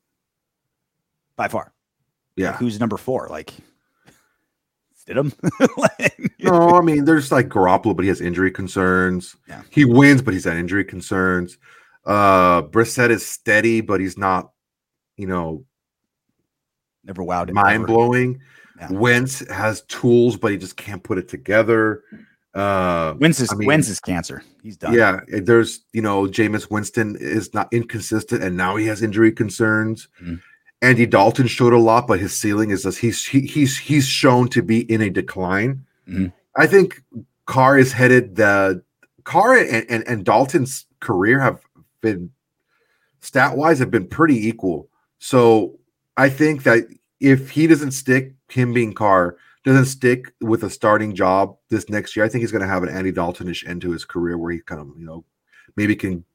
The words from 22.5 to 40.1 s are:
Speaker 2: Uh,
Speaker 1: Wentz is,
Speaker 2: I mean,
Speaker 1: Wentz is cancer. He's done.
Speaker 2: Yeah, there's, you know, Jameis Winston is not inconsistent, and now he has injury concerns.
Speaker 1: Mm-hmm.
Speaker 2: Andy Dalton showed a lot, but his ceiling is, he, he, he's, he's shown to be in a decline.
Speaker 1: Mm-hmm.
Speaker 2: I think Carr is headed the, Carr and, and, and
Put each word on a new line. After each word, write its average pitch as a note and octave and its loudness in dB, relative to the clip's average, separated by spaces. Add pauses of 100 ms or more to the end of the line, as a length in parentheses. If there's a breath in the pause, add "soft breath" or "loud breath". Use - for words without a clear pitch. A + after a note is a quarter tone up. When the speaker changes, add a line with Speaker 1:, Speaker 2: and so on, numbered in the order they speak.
Speaker 2:
Uh, F2+ -2
Speaker 1:
Wentz D3+ 2
is, G#2+ -2
Speaker 2:
I G2+ -4
mean, A2 -4
Speaker 1:
Wentz D3 2
is F#2+ -8
cancer. E2 -8 (200)
He's G#2+ -18
done. D#2+ -6
Speaker 2:
Yeah, G#2 2
there's, G#2+ 0
you A2 -6
know, G2+ 0
Jameis G#2+ -4
Winston G#2 -4
is F#2 -6
not G#2 -4
inconsistent, A#2 -4
and F2+ -6
now F#2 -2
he G#2+ -2
has G#2+ -6
injury A2 2
concerns. A2 -2 (120)
Speaker 1:
Mm-hmm. F2 -10 (480 loud breath)
Speaker 2:
Andy A#2+ 4
Dalton A2+ 4
showed A#2+ 2
a B2 6
lot, A#2 4
but F#2+ 0
his G2 -8
ceiling G#2 -2
is, G2 -4 (140)
he, A#2 -2
he, C3+ -2
he's, C#3 0
he's C#3 0
shown B2 2
to B2 0
be A2+ 0 (120)
in A2 0
a G#2 0
decline. G2 -4 (220)
Speaker 1:
Mm-hmm. F#2+ -4 (300)
Speaker 2:
I D#3 4
think F#3 4 (440)
Carr C3 4
is C3 6
headed A#2+ 4
the, G2 2 (420)
Carr A3+ 2
and, A#2+ -2
and, A#2 -4
and G#2+ -6